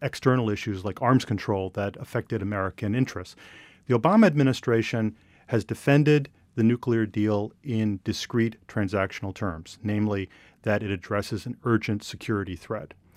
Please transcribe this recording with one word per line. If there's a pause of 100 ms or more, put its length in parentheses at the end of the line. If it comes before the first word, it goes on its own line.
external
issues
like
arms
control
that
affected
American
interests. (520)
The
Obama
administration (320)
has
defended (260)
the
nuclear
deal (120)
in
discrete (120)
transactional
terms,
namely (340)
that
it
addresses
an
urgent
security
threat. (240)